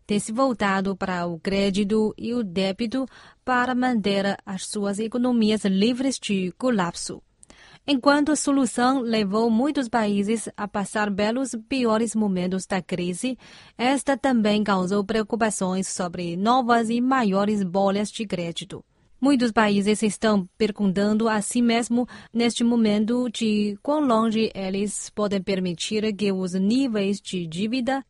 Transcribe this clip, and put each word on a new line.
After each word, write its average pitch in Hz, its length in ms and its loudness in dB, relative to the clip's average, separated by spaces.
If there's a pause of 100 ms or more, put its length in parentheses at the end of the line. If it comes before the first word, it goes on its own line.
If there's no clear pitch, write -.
têm 208 140 0
se 220 140 -8
voltado 202 640 0
para 180 280 -4
o 170 140 -6
crédito 202 800 0
e 226 160 -6
o 240 80 0
débito 196 640 -2 (380)
para 247 320 0
manter 202 680 0
as 190 220 -8
suas 202 320 -4
economias 226 680 2
livres 233 540 2
de 190 400 -2
colapso. 202 640 -2 (640)
Enquanto 285 460 4
a 277 40 2
solução 269 640 2
levou 220 480 0
muitos 254 400 2
países 208 680 0
a 208 100 -6
passar 208 480 -2
pelos 233 400 -2 (140)
piores 226 480 0
momentos 185 500 -2
da 190 160 -4
crise, 180 560 -4 (400)
esta 262 380 0
também 214 480 2
causou 196 400 0
preocupações 208 840 -2
sobre 175 500 -6
novas 233 540 2
e 240 100 0
maiores 208 640 2
bolhas 196 480 0
de 226 160 -8
crédito. 170 580 -8 (340)
Muitos 247 320 4
países 208 520 2
estão 208 440 2 (120)
perguntando 208 680 0
a 214 140 0
si 240 220 0
mesmo, 233 440 2 (280)
neste 233 280 0
momento, 233 680 2
de 208 520 0
quão 294 240 0
longe 220 480 2
eles 196 540 -4
podem 202 340 -2
permitir 196 720 -2
que 196 160 -2
os 185 220 -2
níveis 202 680 0
de 180 280 -8
dívida 233 640 -2